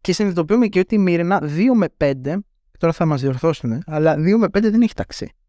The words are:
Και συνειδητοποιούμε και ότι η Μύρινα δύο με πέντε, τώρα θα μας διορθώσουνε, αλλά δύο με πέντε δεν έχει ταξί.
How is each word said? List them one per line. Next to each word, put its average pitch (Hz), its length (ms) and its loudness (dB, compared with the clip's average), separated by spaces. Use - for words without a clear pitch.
Και - 120 -2
συνειδητοποιούμε 196 540 0
και 190 120 0
ότι 185 160 0
η 214 40 4
Μύρινα 180 440 2
δύο 170 320 0
με 196 220 2
πέντε, 143 480 -2
τώρα 165 140 0
θα 165 120 -2
μας 151 160 0
διορθώσουνε, 131 680 -2
αλλά 156 300 0
δύο 180 220 2
με 220 100 2
πέντε 214 220 0
δεν 220 120 2
έχει 220 120 0
ταξί. - 360 -10